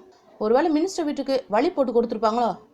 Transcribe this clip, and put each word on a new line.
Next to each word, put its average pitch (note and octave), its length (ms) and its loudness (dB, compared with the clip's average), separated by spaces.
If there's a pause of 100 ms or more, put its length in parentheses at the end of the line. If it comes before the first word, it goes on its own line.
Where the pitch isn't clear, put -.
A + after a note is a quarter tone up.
(380)
ஒருவேளை B3 380 2
மினிஸ்டர் E4+ 280 -2
வீட்டுக்கு C#4 440 -2
வழி B3 220 0
போட்டு B3+ 220 0
கொடுத்துருப்பாங்களோ? A3+ 680 0 (160)